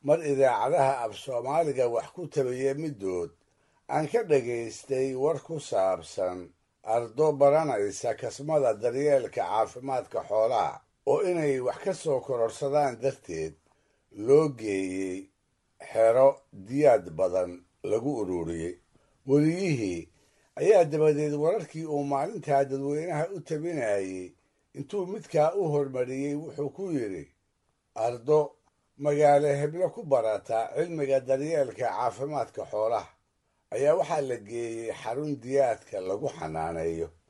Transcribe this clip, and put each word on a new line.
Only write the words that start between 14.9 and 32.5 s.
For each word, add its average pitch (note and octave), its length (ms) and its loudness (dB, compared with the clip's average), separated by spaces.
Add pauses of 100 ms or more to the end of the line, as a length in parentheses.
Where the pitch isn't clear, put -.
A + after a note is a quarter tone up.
xero A#2 480 4 (240)
diyaad A2+ 520 4 (100)
badan F2+ 360 0 (320)
lagu A2 280 -2 (100)
ururiyey. E2+ 540 -4 (520)
Weliyihii C#3+ 840 0 (480)
ayaa F3+ 280 6
dabadeed D3+ 480 2
wararkii D#3+ 520 -2
uu D3 180 -2
maalintaa C#3+ 600 0
dadweynaha D3 640 -2 (100)
u E3+ 60 -8
tabinayay G#2 880 -4 (440)
intuu F3+ 320 -6
midkaa E3 460 0
u G3 180 0
hormariyey C3+ 640 -2
wuxuu D3 340 -6
ku F#3+ 220 -10
yidhi, G2 340 -4 (680)
"Ardo A#2+ 440 0 (600)
magaalo D3 480 6
heblo D3+ 420 0
ku A#3 140 -10
barata A2+ 720 0
cilmiga C#3+ 460 0
daryeelka C3+ 680 0
caafimaadka A#2+ 800 -4